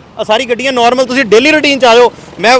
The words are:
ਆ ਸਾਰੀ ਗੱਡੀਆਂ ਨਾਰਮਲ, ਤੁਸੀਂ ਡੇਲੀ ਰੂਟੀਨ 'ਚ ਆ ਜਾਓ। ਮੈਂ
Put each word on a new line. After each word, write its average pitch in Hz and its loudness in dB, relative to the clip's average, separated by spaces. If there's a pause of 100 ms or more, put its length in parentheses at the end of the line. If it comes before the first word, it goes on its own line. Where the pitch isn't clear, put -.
(180)
ਆ 220 -6
ਸਾਰੀ 214 -2
ਗੱਡੀਆਂ 247 -6
ਨਾਰਮਲ, 247 0
ਤੁਸੀਂ 254 -4
ਡੇਲੀ 226 2
ਰੂਟੀਨ 294 0
'ਚ 254 -2
ਆ 226 4
ਜਾਓ। 240 2 (280)
ਮੈਂ 233 0